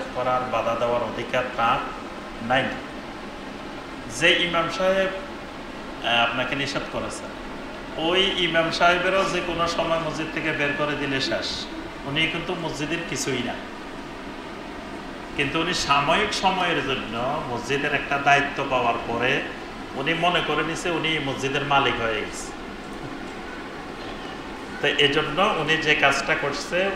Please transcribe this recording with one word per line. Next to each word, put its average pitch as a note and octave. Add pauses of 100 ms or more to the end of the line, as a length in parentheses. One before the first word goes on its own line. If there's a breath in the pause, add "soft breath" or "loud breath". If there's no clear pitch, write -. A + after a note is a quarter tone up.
(140)
করার, B2+ (120)
বাধা A2+
দেওয়ার A#2+
অধিকার A#2+ (120)
তার B3 (680)
নাই। C3 (1500)
যে F3
ইমাম E3+ (100)
সাহেব, F#3+ (960)
আহ, A#2
আপনাকে B2+
নিষেধ C#3 (100)
করেছেন, G2+ (760)
ওই F#3
ইমাম E3
সাহেবেরও F3+
যে F3
কোনো E3+
সময় E3
মসজিদ D#3
থেকে D#3
বের D3 (100)
করে D3
দিলে C#3
শেষ, - (380)
উনি D3+
কিন্তু E3
মসজিদের D3+ (120)
কিছুই C3
না। - (1800)
কিন্তু C#3+
উনি E3+
সাময়িক D#3+
সময়ের F3
জন্য C#3
মসজিদের C#3
একটা C#3
দায়িত্ব C#3
পাওয়ার B2 (140)
পরে B2 (520)
উনি C#3+
মনে E3+
করে D3+
নিছে E3
উনি D#3
মসজিদের C#3
মালিক C3+
হয়ে A2
গেছে। - (2250)
তো C#3+
এজন্য C#3+
উনি D#3+
যে D3+
কাজটা D3
করছে, E3+